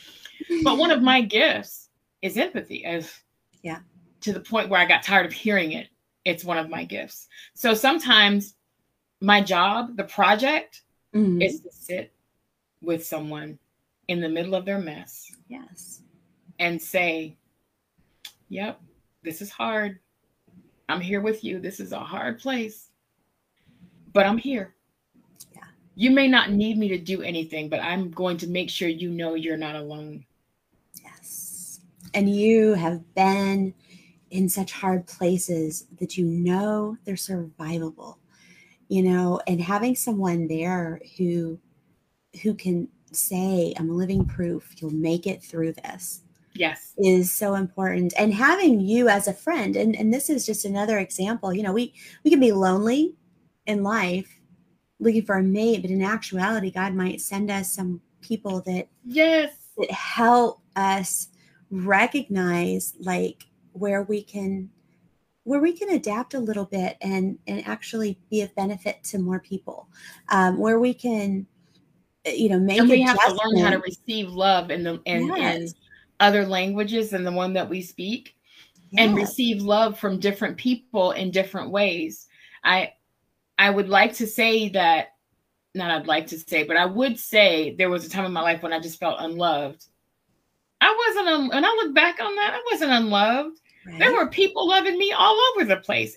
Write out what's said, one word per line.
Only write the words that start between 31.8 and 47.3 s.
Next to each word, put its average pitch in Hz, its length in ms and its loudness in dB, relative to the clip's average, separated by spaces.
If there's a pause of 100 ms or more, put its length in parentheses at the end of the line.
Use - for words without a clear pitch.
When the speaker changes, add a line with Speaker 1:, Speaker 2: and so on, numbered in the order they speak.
Speaker 2:
And 202 200 2
you 214 400 6
have 165 400 -4
been 196 600 0 (560)
in 185 180 0
such 190 240 -4
hard 185 340 -2
places 175 800 -2 (140)
that 180 160 -8
you 180 80 0
know 202 800 -2
they're 196 120 -8
survivable, 165 1000 -8 (720)
you 190 140 2
know, 180 440 2
and 175 140 0
having 208 340 0
someone 180 540 -2
there 165 520 -4 (180)
who, 170 400 -2 (840)
who 208 120 0
can 180 340 -2 (240)
say, 185 640 -2
"I'm 165 200 -4
living 185 300 0
proof 170 540 -6
you'll 156 100 -8
make 160 360 -2
it 185 160 -6
through 165 300 -6
this," - 500 -14 (320)
Speaker 1:
Yes. 160 440 -4
Speaker 2:
is 185 320 4